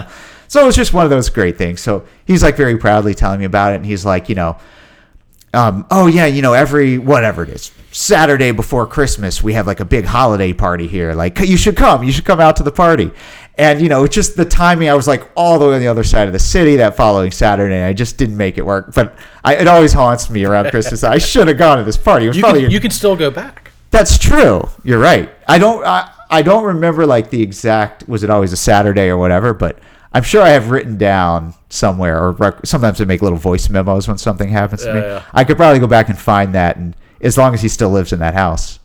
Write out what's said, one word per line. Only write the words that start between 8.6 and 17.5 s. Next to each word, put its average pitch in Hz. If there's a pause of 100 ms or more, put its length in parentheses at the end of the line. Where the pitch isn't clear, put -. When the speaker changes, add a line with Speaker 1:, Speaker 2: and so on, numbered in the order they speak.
Speaker 1:
Christmas, 107
we 107
have, 104
like, 101
a 98
big 92
holiday 104
party 87
here. 85
Like, 85
you 185
should 190
come. 160
You 127
should 139
come 180
out 156
to 160
the 143
party." 165 (460)
And, 147
you 170
know, 135
it's -
just -
the 170
timing. 170
I 143
was, 139
like, 131
all 170
the 143
way 135
on 127
the 123
other 113
side 104
of 92
the 95
city 151
that 110
following 98
Saturday, 101